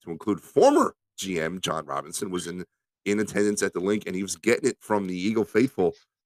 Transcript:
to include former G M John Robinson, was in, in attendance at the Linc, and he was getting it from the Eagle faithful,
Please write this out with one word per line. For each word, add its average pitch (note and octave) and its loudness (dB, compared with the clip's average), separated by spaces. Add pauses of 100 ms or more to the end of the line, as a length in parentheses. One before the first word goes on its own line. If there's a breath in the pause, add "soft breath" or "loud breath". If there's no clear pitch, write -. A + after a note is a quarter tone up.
to E2+ -14
include E2+ -4
former C#4 4 (220)
G F#2 -4
M E2 -4
John D#2 -4
Robinson, C#2 -6
was F2+ -4
in, F2+ -10 (400)
in G#2 2
attendance G#2 0
at G2 -2
the F2 -4
Linc, G2+ 0
and F#2 -6
he F#2+ -4
was F#2+ -6
getting A#2+ 0
it G#2+ -2
from G2+ -2
the F2+ -6
Eagle G#2 0
faithful, G#2 2 (320 soft breath)